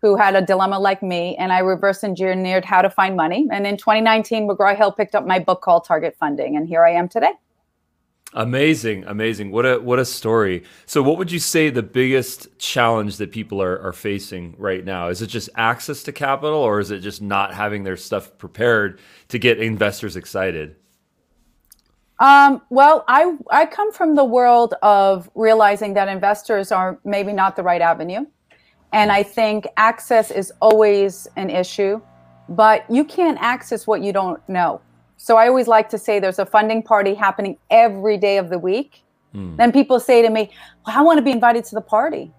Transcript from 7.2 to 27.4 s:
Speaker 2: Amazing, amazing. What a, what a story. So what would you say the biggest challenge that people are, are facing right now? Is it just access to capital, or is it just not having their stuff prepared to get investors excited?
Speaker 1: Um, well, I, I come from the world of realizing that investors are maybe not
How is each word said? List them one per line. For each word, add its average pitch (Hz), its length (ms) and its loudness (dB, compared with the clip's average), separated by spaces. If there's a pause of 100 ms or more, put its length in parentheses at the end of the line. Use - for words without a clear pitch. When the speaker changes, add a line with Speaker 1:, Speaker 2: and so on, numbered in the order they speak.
Speaker 2:
Amazing, 117 720 -2
amazing. 104 460 -6
What 113 140 -2
a, 127 160 0
what 123 180 -2
a 131 60 0
story. 110 600 -2 (200)
So - 180 -2
what 147 140 2
would 175 160 -6
you 175 60 -6
say 156 320 0
the 120 120 -4
biggest 127 760 -4
challenge 113 580 -2
that 101 160 -10
people 101 300 -8
are, 92 180 -4
are 92 140 -8
facing 95 640 -10
right 92 260 -6
now? 90 240 -8
Is 90 140 -8
it 107 60 -10
just 110 280 -10
access 117 480 -4
to 147 80 -14
capital, 147 460 -4
or 107 200 0
is 98 120 -6
it 98 100 -10
just 101 220 -14
not 101 320 -4
having 104 280 -6
their 95 140 -8
stuff - 400 -10
prepared 104 640 -2 (280)
to 123 100 -8
get 117 200 2
investors 104 580 -4
excited? 85 600 -8 (1400)
Speaker 1:
Um, 277 500 8
well, 285 400 6
I, 311 280 2 (140)
I 294 160 4
come 415 260 -4
from 320 220 0
the 285 100 4
world 240 580 2
of 196 520 2
realizing 214 600 2
that 196 140 0
investors 196 640 -2
are 185 320 -2
maybe 202 280 -4
not 190 240 0